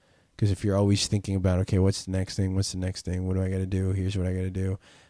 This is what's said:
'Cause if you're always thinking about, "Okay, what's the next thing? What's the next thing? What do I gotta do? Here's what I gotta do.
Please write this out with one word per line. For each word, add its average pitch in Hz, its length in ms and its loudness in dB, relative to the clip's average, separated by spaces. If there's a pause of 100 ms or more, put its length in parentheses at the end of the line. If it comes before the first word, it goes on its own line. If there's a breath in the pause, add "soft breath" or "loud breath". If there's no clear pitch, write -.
(360 soft breath)
'Cause 104 140 2
if 92 140 -2
you're 98 120 2
always 101 300 4
thinking 98 300 -2
about, 92 240 2
"Okay, 95 180 2
what's 95 280 2
the 92 60 -6
next 92 220 -2
thing? 95 200 0
What's 95 180 0
the 92 60 -4
next 92 260 -4
thing? 92 220 -2
What 92 80 0
do 95 80 0
I 92 80 -2
gotta 95 160 -2
do? 95 260 0
Here's 95 240 -2
what 92 100 0
I 92 60 0
gotta 92 180 -2
do. 95 280 -2 (320 loud breath)